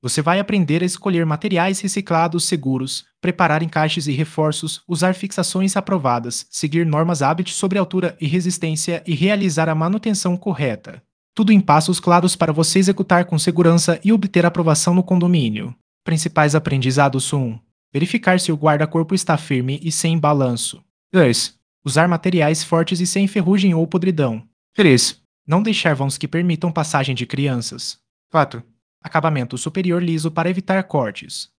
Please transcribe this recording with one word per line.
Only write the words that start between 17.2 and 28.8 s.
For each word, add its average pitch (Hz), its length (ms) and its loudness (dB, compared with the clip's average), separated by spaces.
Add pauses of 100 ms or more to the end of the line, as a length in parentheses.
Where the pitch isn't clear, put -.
um. 120 260 -4 (320)
Verificar 185 480 0
se 180 120 -2
o 156 60 -2
guarda-corpo 156 580 0
está 170 220 0
firme 135 440 -2
e 165 100 -4
sem 165 280 0
balanço. 139 640 -2 (280)
Dois. 147 440 2 (300)
Usar 151 220 2
materiais 165 540 0
fortes 165 380 -2
e 180 80 0
sem 196 200 0
ferrugem 190 460 2
ou 160 140 0
podridão. 156 560 -2 (320)
Três. 139 460 4 (260)
Não 175 160 2
deixar 190 320 0
vãos 135 220 -4
que 151 100 -6
permitam 170 420 -2
passagem 143 460 -2
de 120 100 -6
crianças. 135 720 -6 (320)
Quatro. 135 320 0 (400)